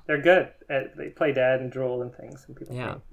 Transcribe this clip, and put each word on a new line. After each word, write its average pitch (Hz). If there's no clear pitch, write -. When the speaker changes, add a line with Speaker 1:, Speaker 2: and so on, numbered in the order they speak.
Speaker 1:
They're 147
good. 175
At, 139
they -
play 151
dead 131
and 127
drool 127
and 123
things, -
and -
people 131
Speaker 2:
Yeah. 123
Speaker 1:
faint -